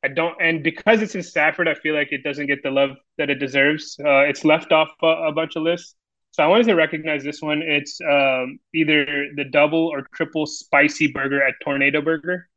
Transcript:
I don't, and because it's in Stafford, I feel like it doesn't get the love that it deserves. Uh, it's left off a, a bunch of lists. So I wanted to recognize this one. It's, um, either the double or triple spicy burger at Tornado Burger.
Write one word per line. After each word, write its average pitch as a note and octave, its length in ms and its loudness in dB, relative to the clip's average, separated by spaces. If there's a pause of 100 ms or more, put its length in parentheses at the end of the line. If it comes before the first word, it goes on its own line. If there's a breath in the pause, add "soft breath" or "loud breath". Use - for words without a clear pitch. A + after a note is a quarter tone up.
I C3+ 60 -2
don't, D#3+ 320 -4
and E3 220 0
because G#3 380 2
it's G#3+ 140 -6
in F3+ 80 -6
Stafford, D#3+ 440 0
I D3+ 80 0
feel D#3 200 -2
like D3 160 -2
it C3+ 120 -6
doesn't C#3+ 240 -6
get C#3 160 -2
the C3+ 80 -4
love C#3 200 2 (260)
that C#3+ 120 -2
it C#3+ 60 0
deserves. C#3 680 -2
Uh, C#3 160 4
it's C#3+ 240 2
left D#3 280 4
off D#3 180 4 (120)
a, E3 60 2
a D#3+ 240 0
bunch D#3+ 240 -4
of D#3+ 80 -4
lists. E3+ 320 -4 (360)
So D#3+ 120 0
I D3+ 40 4
wanted A3 180 6
to A3+ 80 4
recognize D#3 500 0
this D3 180 -8
one. D3+ 200 -2
It's, D3 400 -4
um, C3+ 560 0 (160)
either D3+ 320 0 (300)
the C#3+ 100 -6
double D3+ 420 2
or C#3+ 260 -8
triple D#3 340 -4
spicy D3 600 0
burger C3+ 340 -2
at C3 120 0 (100)
Tornado C#3+ 380 0
Burger. D#3+ 560 -4